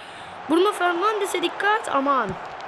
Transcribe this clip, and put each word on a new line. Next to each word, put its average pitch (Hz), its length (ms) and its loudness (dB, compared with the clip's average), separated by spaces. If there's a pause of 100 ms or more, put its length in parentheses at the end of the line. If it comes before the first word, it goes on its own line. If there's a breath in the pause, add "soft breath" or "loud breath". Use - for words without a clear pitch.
(500 loud breath)
Bruno 359 220 4
Fernandes'e 370 680 0
dikkat, 415 540 0
aman. 269 340 2 (380)